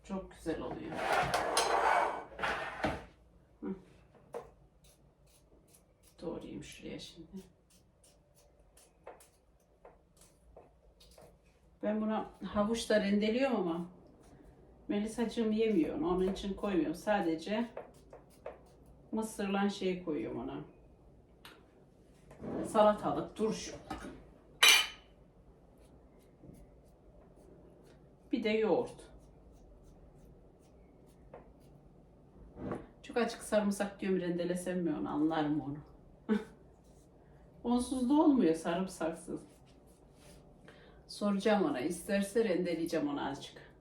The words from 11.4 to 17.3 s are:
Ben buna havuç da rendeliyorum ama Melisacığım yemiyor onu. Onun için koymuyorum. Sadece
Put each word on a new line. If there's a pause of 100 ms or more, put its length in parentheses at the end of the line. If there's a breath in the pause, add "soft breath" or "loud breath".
Ben
buna (140)
havuç
da
rendeliyorum
ama (1040 loud breath)
Melisacığım
yemiyor
onu.
Onun
için
koymuyorum.
Sadece (1400)